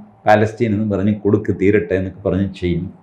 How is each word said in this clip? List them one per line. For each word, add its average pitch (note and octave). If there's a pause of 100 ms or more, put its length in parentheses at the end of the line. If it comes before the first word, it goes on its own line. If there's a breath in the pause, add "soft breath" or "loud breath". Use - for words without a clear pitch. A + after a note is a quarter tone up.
(260)
പാലസ്തീൻ G#2+
എന്ന് G#2
പറഞ്ഞ് G2+
കൊടുക്ക് G2+
തീരട്ടെ F#2+
എന്നൊക്കെ F#2+
പറഞ്ഞ് F#2+
ചെയ്യും. F2 (100)